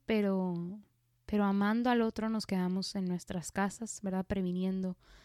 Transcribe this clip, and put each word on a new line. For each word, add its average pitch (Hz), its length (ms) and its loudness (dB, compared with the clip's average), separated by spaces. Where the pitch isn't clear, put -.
pero, 190 760 0
pero 208 180 2
amando 208 460 4
al 240 120 4
otro 220 260 0
nos 220 180 -2
quedamos 185 500 0
en 196 80 0
nuestras 180 480 -4
casas, 202 500 -4
¿verdad? 185 240 -2
Previniendo, 185 680 -2